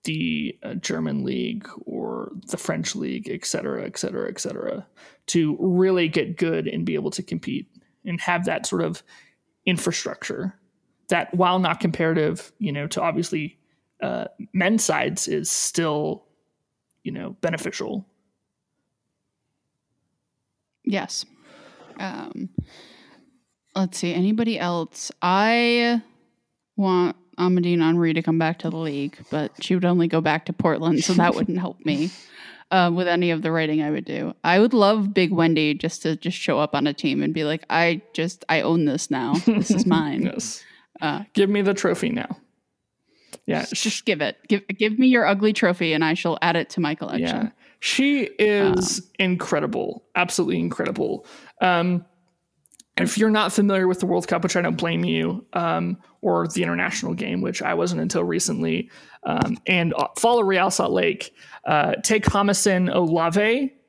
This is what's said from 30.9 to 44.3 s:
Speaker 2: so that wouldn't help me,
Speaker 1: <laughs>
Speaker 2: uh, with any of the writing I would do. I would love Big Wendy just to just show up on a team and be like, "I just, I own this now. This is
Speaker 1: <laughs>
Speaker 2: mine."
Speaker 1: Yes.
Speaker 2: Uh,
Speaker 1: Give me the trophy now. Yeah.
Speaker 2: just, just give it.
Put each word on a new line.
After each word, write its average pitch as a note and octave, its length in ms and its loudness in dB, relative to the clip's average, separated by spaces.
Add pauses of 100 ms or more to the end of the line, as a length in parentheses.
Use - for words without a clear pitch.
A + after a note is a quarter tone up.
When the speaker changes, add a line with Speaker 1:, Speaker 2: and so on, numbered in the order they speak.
Speaker 2:
so F#3 100 0
that F3 220 4
wouldn't F3+ 240 -2
help - 260 -8
me, D3+ 240 0 (320)
Speaker 1:
<laughs> - 300 -14
Speaker 2:
uh, F3+ 220 4
with F3+ 140 0
any F3 240 2
of D#3+ 100 -2
the D#3+ 100 -2
writing D#3 300 0
I D3+ 100 -2
would - 140 -4
do. - 280 -6 (100)
I F3+ 160 6
would A3+ 140 6
love G#3 400 4
Big F#3 180 4
Wendy D#3+ 420 2
just - 300 -4
to E3 120 0
just - 220 -6
show D3 220 0
up D3+ 160 0
on C#3+ 120 0
a D3 60 -2
team C#3+ 300 -2
and D3+ 100 -2
be D#3 100 -2
like, D3+ 260 -2
"I E3 320 2 (120)
just, E3 360 -6
I D#3+ 120 2
own E3 240 2
this C#3+ 260 -2
now. B2+ 220 0 (120)
This G#3 260 2
is G#3 140 2
Speaker 1:
<laughs> - 0 -
Speaker 2:
mine." D#3+ 380 2
Speaker 1:
Yes. - 400 -6 (380)
Speaker 2:
Uh, D3+ 220 -2 (100)
Speaker 1:
Give G3 160 4
me G3+ 120 2
the G3 120 2
trophy F3 360 0
now. - 280 -6 (1080)
Yeah. D#3 200 0
Speaker 2:
just, - 180 -6
just - 220 -4
give F3 160 0
it. C3 160 -2 (100)